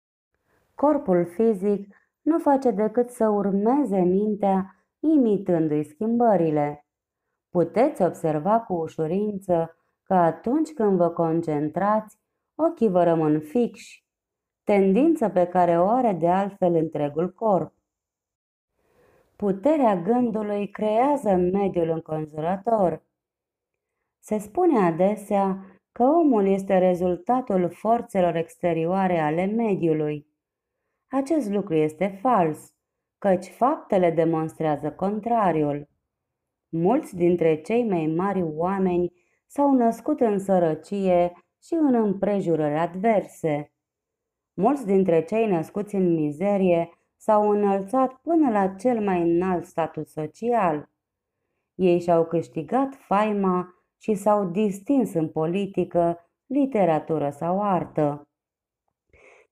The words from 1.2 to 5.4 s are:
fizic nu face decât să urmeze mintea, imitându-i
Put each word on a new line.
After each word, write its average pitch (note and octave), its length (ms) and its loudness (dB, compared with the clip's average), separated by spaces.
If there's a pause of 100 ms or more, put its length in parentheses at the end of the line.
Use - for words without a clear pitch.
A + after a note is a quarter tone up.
fizic G3+ 720 -2 (280)
nu D#4+ 160 0
face C4+ 320 2
decât G#3+ 400 0
să A3 180 0
urmeze G3+ 720 0
mintea, F#3+ 840 0 (140)
imitându-i F#3+ 840 0